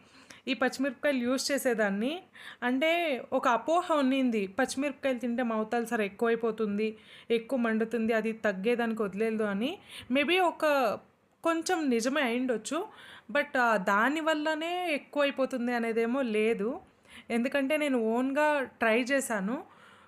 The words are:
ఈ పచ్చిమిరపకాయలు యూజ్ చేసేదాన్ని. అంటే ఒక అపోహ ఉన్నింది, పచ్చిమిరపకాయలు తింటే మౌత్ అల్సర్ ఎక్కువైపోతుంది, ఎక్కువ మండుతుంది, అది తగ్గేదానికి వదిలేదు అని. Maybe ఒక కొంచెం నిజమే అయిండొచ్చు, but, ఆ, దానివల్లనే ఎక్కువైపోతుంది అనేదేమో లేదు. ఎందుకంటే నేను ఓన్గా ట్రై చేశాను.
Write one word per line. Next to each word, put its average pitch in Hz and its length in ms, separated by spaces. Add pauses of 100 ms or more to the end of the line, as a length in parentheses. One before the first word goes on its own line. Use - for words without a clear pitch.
(480)
ఈ 269 60
పచ్చిమిరపకాయలు 262 640
యూజ్ 254 340
చేసేదాన్ని. 233 720 (400)
అంటే 285 600 (100)
ఒక 262 160
అపోహ 320 440
ఉన్నింది, 262 540
పచ్చిమిరపకాయలు 262 720
తింటే 240 240
మౌత్ 220 320
అల్సర్ 233 260
ఎక్కువైపోతుంది, 220 960 (340)
ఎక్కువ 233 280
మండుతుంది, 226 540
అది 220 200
తగ్గేదానికి 220 720
వదిలేదు 214 420
అని. 214 340 (340)
Maybe 294 280
ఒక 330 240 (800)
కొంచెం 330 460
నిజమే 247 320
అయిండొచ్చు, 254 640 (440)
but, 294 240
ఆ, 240 200
దానివల్లనే 311 1120
ఎక్కువైపోతుంది 269 840
అనేదేమో 233 480
లేదు. 220 580 (500)
ఎందుకంటే 269 460
నేను 285 220
ఓన్గా 269 640
ట్రై 233 400
చేశాను. 254 600 (440)